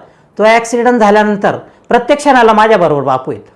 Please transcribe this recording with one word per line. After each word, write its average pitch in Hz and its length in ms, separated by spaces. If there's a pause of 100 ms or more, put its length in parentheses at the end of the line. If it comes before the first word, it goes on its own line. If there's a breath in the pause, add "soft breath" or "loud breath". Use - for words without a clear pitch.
(380 soft breath)
तो 202 60
ॲक्सिडेंट 233 560
झाल्यानंतर 208 560 (320 soft breath)
प्रत्येक 240 300
क्षणाला 247 340
माझ्याबरोबर 190 500
बापू 135 300
आहेत, 101 100 (140)